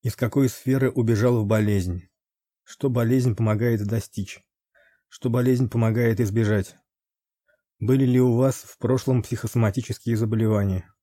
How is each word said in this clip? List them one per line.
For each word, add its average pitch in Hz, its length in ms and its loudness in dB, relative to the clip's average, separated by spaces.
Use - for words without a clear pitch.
Из 113 80 -6
какой 131 340 0
сферы 131 400 -2
убежал 117 540 0
в 104 40 -2
болезнь? 101 600 0
Что - 260 -6
болезнь 123 460 0
помогает 110 500 0
достичь? 104 560 -6
Что - 220 -8
болезнь 123 380 0
помогает 113 520 0
избежать? 107 560 0
Были 131 240 2
ли 123 160 4
у 123 160 4
вас 131 180 2
в - 240 -18
прошлом 123 460 0
психосоматические 117 920 -2
заболевания? 107 720 0